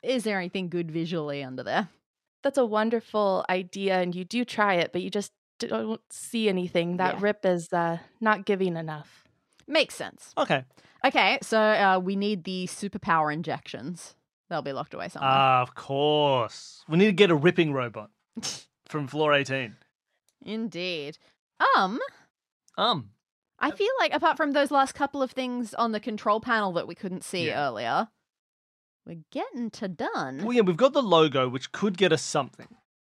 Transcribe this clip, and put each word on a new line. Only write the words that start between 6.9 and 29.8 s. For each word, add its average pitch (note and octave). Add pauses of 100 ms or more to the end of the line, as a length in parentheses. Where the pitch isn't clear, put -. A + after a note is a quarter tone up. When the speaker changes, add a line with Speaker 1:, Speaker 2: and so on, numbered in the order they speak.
Speaker 2:
That F#3
Speaker 1:
Yeah. F#3+
Speaker 2:
rip G#3
is, F3
uh, E3+ (240)
not G#3+
giving F#3+
enough. D#3 (400)
Speaker 1:
Makes D4+
sense. -
Speaker 3:
Okay. D#3 (420)
Speaker 1:
Okay, A#3+
so, -
uh, G3+
we F#3
need G3+
the F#3
superpower F3
injections. D3 (340)
They'll D#3+
be C#3
locked C3+
away F3
somewhere. C#3
Speaker 3:
Ah, C3
of B2
course. C#3
We D#3
need F#3+
to A3
get F#3+
a E3+
ripping D#3+
robot A2+ (260)
Speaker 1:
<laughs> -
Speaker 3:
from D3
floor D3
eighteen. C3 (720)
Speaker 1:
Indeed. F3+ (600)
Um, G3+ (800)
Speaker 3:
Um. F3+ (500)
Speaker 1:
I D4
feel G4+
like E4+
apart D#4+
from D4+
those -
last C4+
couple C#4
of C4
things B3
on A3+
the G#3+
control G#3+
panel A3
that E3
we E3+
couldn't F#3
see E3+
Speaker 3:
Yeah. D3
Speaker 1:
earlier, B2 (1000)
we're E3
getting D4
to -